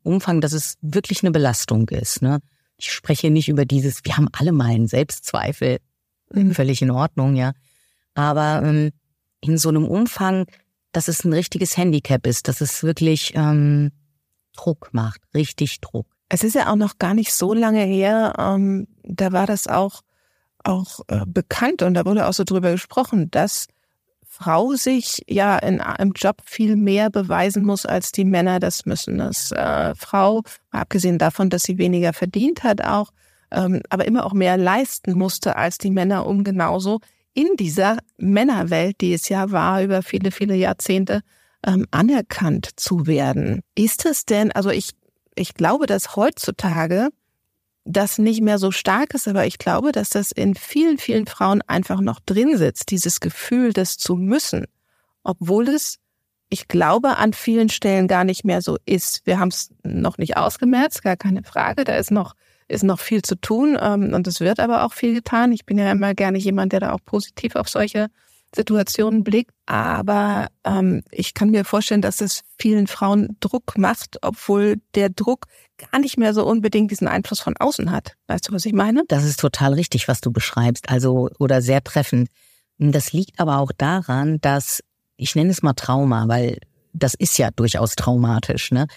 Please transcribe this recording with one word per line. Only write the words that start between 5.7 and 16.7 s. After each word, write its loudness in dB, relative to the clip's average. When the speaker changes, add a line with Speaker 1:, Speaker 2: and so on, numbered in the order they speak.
Speaker 2:
Mhm. 2
Speaker 1:
völlig 0
in 2
Ordnung, 0
ja. 0
Aber, 0
ähm, 2
in 0
so 0
einem 2
Umfang, 0
dass -2
es -4
ein 2
richtiges -2
Handicap 0
ist, -2
dass -2
es -4
wirklich, 0
ähm, 2
Druck -4
macht, -4
richtig -2
Druck. -10
Speaker 2:
Es 0
ist 0
ja 2